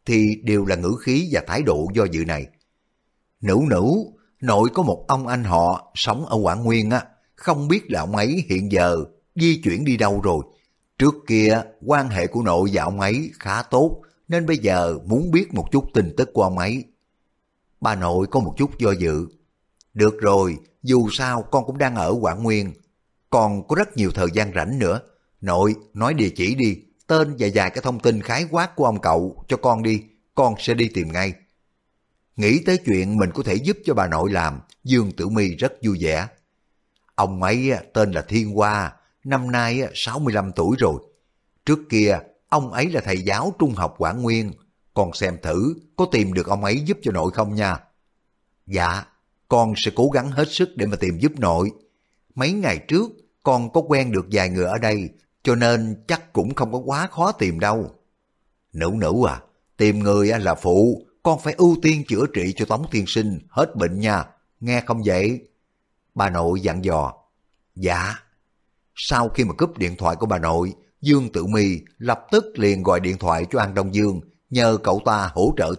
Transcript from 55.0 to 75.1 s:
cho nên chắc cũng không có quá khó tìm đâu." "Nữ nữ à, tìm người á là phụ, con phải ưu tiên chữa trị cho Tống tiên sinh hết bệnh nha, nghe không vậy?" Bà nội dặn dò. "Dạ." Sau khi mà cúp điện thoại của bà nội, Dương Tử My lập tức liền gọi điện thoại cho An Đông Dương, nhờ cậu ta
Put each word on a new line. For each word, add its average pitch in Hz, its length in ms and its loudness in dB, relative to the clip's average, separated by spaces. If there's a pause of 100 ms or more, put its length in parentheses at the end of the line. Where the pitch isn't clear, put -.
cho 123 120 2
nên 117 520 0
chắc - 260 -4
cũng 107 220 0
không 117 160 -2
có 123 60 -4
quá 139 300 -4
khó 180 240 0
tìm 90 280 -2
đâu." 107 360 -2 (800)
"Nữ 82 200 -2
nữ 92 200 0 (140)
à, 65 140 -6 (360)
tìm 104 220 4
người 101 320 2
á 113 60 0
là 95 180 0
phụ, 98 500 2 (180)
con 160 160 2
phải 151 140 -4
ưu 175 280 6
tiên 156 260 2
chữa 113 260 0
trị 92 220 -2
cho 110 100 -2
Tống 123 260 -2
tiên 104 160 0
sinh 107 320 -2 (100)
hết - 260 0
bệnh 92 240 -2
nha, 104 260 0 (340)
nghe 120 260 -2
không 117 200 -2
vậy?" 101 420 0 (680)
Bà 98 140 0
nội 87 320 0
dặn 92 220 -2
dò. 78 300 0 (600)
"Dạ." 90 400 -2 (800)
Sau 120 340 -2
khi 131 140 0
mà 101 100 -2
cúp - 240 -2
điện 87 200 -4
thoại 85 180 0
của 110 100 -4
bà 98 140 -2
nội, 85 340 -2 (280)
Dương 139 300 2
Tử 85 140 -4
My 98 340 0 (180)
lập 117 340 -4
tức 220 140 4 (100)
liền 101 280 0
gọi 90 160 2
điện 92 180 -2
thoại 85 340 0
cho 127 80 0
An 98 140 -2
Đông 98 220 -2
Dương, 101 260 0 (280)
nhờ 117 340 2
cậu 98 220 0
ta 101 280 0